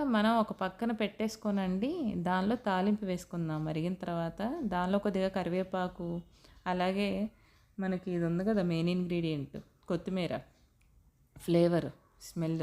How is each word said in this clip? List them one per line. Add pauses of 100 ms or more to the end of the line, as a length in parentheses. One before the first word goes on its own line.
మనం
ఒక
పక్కన
పెట్టేసుకోనండి, (300)
దానిలో
తాలింపు
వేసుకుందాం.
మరిగిన
తర్వాత (240)
దానిలో
కొద్దిగా
కరివేపాకు, (580)
అలాగే (720)
మనకి
ఇది
ఉంది
కదా
మెయిన్
ఇంగ్రీడియంట్ (300)
కొత్తిమీర, (1000)
ఫ్లేవర్, (340)
స్మెల్